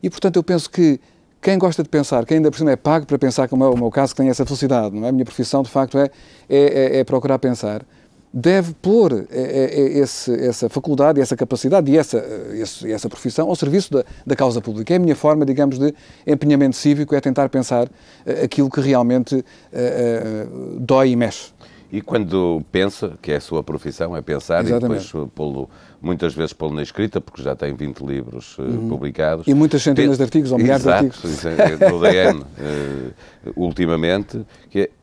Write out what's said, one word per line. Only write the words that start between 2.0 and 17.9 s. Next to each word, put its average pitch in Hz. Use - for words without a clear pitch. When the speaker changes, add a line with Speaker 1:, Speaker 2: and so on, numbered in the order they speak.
Speaker 1:
quem 160
ainda 151
por -
cima 156
é 135
pago 151
para 143
pensar, 131
como 131
é 135
o 127
meu 120
caso, 135
que -
tem 135
essa 127
felicidade, 123
não 107
é? 120
A -
minha 131
profissão, 135
de 123
facto, 135
é, 139
é, 139
é, 135
é 127
procurar 131
pensar, 113
deve 170
pôr, 180
é, 127
é, 135
é 139
esse, 131
essa 123
faculdade, 143
essa 131
capacidade 135
e 151
essa, 143
eh, 107
esse, -
essa 110
profissão -
ao 180
serviço 175
da, 131
da 139
causa 120
pública. 110
É 180
a -
minha 165
forma, 151
digamos, 135
de 143
empenhamento 143
cívico, 147
é 143
tentar 135
pensar, 123